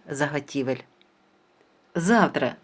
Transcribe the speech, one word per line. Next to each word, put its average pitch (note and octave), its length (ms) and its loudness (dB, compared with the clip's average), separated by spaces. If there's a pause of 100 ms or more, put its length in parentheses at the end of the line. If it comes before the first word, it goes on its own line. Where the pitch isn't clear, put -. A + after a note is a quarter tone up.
заготівель. C#3 720 -4 (1160)
Завтра, E3 680 2